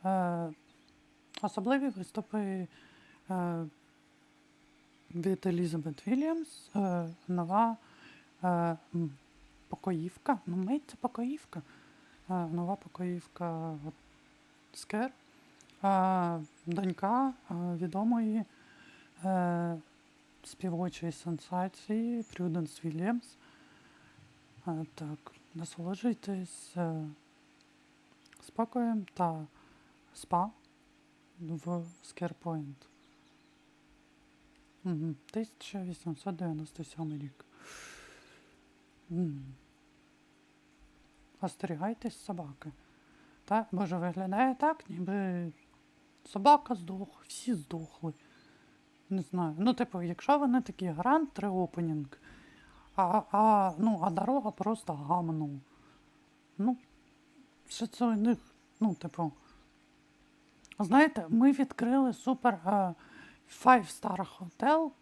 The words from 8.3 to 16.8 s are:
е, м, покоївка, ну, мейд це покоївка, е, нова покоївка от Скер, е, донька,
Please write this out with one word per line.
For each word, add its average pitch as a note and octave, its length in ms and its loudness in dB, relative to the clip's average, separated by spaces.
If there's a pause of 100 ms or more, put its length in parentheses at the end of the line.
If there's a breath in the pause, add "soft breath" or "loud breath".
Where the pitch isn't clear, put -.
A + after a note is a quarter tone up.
е, E3+ 340 2 (180)
м, E3 160 0 (560)
покоївка, F3+ 760 -2
ну, F3 100 -4
мейд G#3+ 320 0
це - 80 -18
покоївка, A#3+ 680 -6 (680 loud breath)
е, F#3 40 -2
нова F3 420 -2
покоївка E3+ 960 -6 (160)
от D#3 60 -10 (800)
Скер, A#3 380 -4 (720)
е, F#3 560 4 (260)
донька, G3 680 0 (180)